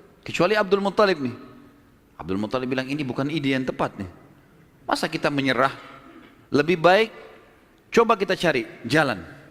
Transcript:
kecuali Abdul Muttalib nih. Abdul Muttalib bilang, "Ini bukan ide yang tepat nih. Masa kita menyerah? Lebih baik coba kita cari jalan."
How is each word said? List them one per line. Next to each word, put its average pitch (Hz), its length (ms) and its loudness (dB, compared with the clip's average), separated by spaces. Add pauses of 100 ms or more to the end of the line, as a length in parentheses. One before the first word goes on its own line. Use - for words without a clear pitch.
(220)
kecuali 175 320 0
Abdul 202 320 0
Muttalib 190 320 4
nih. 127 160 -6 (800)
Abdul 92 240 -6
Muttalib 127 320 -4
bilang, 131 160 -4
"Ini 139 160 -6
bukan 131 240 -4
ide 139 320 -2
yang 131 80 -2
tepat 147 320 -4
nih. 98 80 -8 (800)
Masa - 240 -2
kita 156 240 -2
menyerah? 135 400 2 (800)
Lebih 151 240 2
baik 185 320 4 (800)
coba 233 240 4
kita 190 240 0
cari 135 320 0 (160)
jalan." 120 400 0 (260)